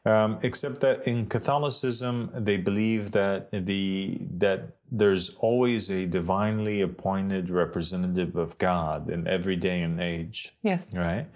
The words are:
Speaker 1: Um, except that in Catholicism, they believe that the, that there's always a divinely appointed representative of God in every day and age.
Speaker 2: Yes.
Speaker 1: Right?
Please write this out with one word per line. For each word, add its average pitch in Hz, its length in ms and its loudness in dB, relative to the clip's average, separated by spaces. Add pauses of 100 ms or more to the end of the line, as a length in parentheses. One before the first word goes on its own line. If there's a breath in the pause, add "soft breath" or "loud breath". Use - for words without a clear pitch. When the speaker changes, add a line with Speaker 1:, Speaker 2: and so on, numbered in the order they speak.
Speaker 1:
Um, 110 380 4
except 127 380 -4
that 131 260 2
in 120 200 0
Catholicism, 123 1080 -2
they 104 220 0
believe 101 560 0
that 98 400 2
the, 98 680 -2 (200)
that 95 380 0 (140)
there's 101 480 4
always 117 520 2
a 95 160 0
divinely 101 760 0
appointed 95 680 -2
representative 90 840 0
of 82 220 -4
God 80 520 0
in 82 180 -4
every 92 280 -2
day 90 240 0
and 82 200 -2
age. 85 640 -6
Speaker 2:
Yes. 185 320 -2
Speaker 1:
Right? 90 420 -2